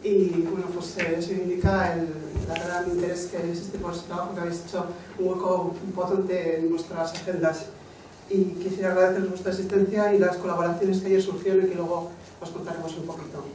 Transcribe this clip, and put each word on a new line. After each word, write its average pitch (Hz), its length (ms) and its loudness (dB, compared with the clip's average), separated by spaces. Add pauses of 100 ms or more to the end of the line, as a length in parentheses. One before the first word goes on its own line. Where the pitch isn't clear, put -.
y, 185 380 4 (100)
bueno, 185 220 -4
pues, 175 240 -6
eh, 165 200 0
eso 175 140 -4
indica 180 640 2
el, 165 160 -2 (360)
la 165 160 -4
gran 180 300 -2
interés 175 360 -2
que 185 100 -6 (120)
existe 185 280 -6
por 175 160 -6
este - 140 -10
trabajo, 180 280 -6
que 175 60 -6
habéis 170 240 -6
hecho 175 200 -4 (320)
un 185 120 0
hueco 180 440 0 (120)
importante 180 720 0
en 165 100 2
nuestras 165 440 -2
agendas. 165 540 0 (640)
Y 190 140 4 (160)
quisiera 185 320 0
agradeceros 185 380 6
vuestra 185 240 -4
asistencia 202 600 4
y 202 60 8
las 180 180 6
colaboraciones 180 600 2
que 190 80 -4
ayer 190 140 6
surgieron 190 440 2
y 185 40 4
que 170 60 -2
luego 170 340 -2 (320)
os 170 80 -10
contaremos 165 480 -8
un 160 80 -8
poquito 160 500 -10